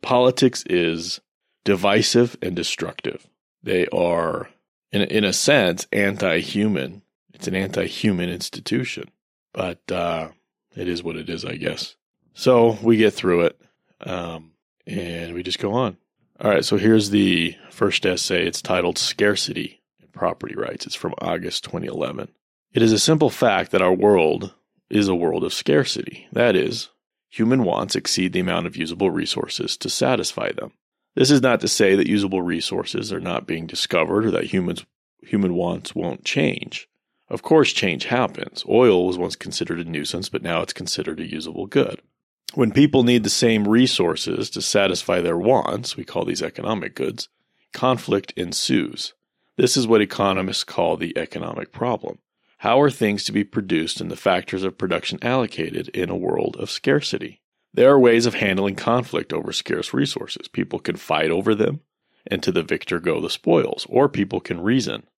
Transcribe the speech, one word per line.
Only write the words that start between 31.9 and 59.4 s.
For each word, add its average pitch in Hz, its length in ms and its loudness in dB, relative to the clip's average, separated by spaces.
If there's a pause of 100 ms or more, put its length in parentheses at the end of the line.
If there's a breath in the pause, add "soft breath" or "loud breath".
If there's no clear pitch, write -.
that 95 100 4
usable 95 360 0
resources 90 680 -4
are 87 80 -6
not 87 280 -6
being 82 180 -6
discovered 87 580 0
or 110 60 2
that 85 220 -2
humans, 90 340 -2 (340)
human 95 340 0
wants 87 380 -4
won't - 320 -6
change. - 640 -4 (400)
Of 95 140 -8
course, 151 300 6
change 82 340 -2
happens. - 600 -4
Oil 104 380 6
was 92 120 -2
once 87 180 -4
considered 87 440 -6
a 85 40 -6
nuisance, 82 440 -6
but - 140 -6
now 85 200 -2
it's 85 100 -8
considered 80 480 -8
a 82 100 -8
usable 80 360 -8
good. - 340 -2 (540)
When 113 180 2
people 143 320 6
need 120 180 4
the 101 80 0
same 110 380 2
resources 101 840 2
to 98 120 -8
satisfy 92 580 0
their 85 180 0
wants, 120 580 0
we - 60 -12
call - 220 -6
these - 180 -4
economic - 540 -6
goods, - 320 -6 (440)
conflict 120 640 0
ensues. - 760 -2 (440)
This 120 200 4
is 127 100 0
what 110 140 4
economists 95 640 -2
call 85 320 0
the 85 200 -6
economic 82 540 -8
problem. - 480 -4 (400)
How 120 220 4
are 143 100 6
things 104 340 -2
to - 80 -6
be 104 120 0
produced 87 560 -4
and 87 100 -8
the 82 60 -8
factors 92 480 -2
of 92 140 -6
production 87 440 -4
allocated 120 680 -4
in 90 200 -4
a 90 80 -4
world 90 420 -2
of - 120 -8
scarcity? - 680 -2 (320)
There 127 200 8
are 139 80 8
ways 117 260 8
of 117 80 0
handling 98 400 0
conflict - 580 -2
over 80 200 -4